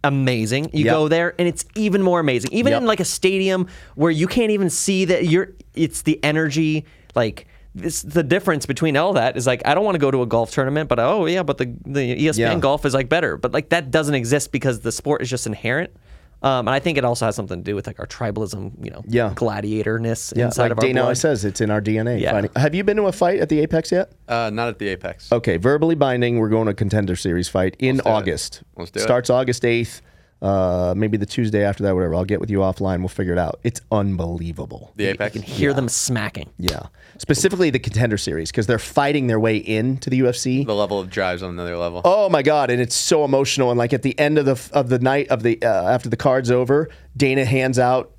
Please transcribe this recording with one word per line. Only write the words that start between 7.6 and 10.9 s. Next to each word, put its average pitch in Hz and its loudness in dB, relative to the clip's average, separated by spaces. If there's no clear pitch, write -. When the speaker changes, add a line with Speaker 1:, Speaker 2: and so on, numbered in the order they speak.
Speaker 1:
this, 113 -8
the 160 0
difference 165 0
between 143 0
all 180 2
that 123 2
is, 120 -2
like, 127 0
I 143 4
don't 185 2
wanna 190 0
go 143 2
to 131 0
a 123 0
golf 113 0
tournament, 143 -2